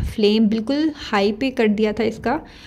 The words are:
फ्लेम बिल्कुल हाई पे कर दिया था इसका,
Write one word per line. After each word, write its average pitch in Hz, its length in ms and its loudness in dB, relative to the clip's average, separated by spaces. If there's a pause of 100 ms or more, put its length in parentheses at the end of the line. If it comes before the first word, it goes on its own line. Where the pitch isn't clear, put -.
(160)
फ्लेम 214 320 4
बिल्कुल 277 480 0
हाई 208 360 0
पे 220 180 -2
कर 247 180 0
दिया 214 260 0
था 226 100 -2
इसका, 233 380 -4 (260)